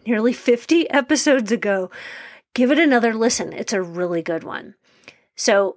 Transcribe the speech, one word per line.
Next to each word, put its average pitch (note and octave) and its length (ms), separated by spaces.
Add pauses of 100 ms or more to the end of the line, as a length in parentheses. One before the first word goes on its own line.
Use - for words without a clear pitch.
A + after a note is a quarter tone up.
nearly A3+ 280
fifty B3 580
episodes C4+ 600
ago, F#3+ 400 (640)
give B3 160
it D4 80
another A#3+ 340
listen. A3 380
It's - 200
a G3 100
really E3+ 380
good D#3+ 220
one. - 320 (600)
So, G3+ 400